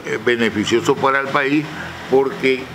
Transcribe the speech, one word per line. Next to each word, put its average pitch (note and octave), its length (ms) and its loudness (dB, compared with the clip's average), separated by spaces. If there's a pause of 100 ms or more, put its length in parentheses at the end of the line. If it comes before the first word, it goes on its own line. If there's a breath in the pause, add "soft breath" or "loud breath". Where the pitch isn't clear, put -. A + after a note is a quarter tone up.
es, - 80 -6
eh, A#2+ 120 -4
beneficioso A#2 720 2
para C3+ 240 2
el C3+ 80 -2
país C#3+ 380 0 (440 loud breath)
porque C3 540 2 (120)